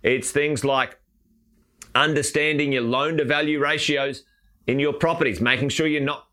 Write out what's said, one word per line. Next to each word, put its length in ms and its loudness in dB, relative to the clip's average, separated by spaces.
It's 280 0
things 340 -2
like 340 -2
understanding 760 2
your 100 0
loan 340 0
to 80 0
value 340 0
ratios 640 -2
in 100 0
your 160 2
properties, 460 0
making 300 2
sure 180 -2
you're 140 0
not 320 -6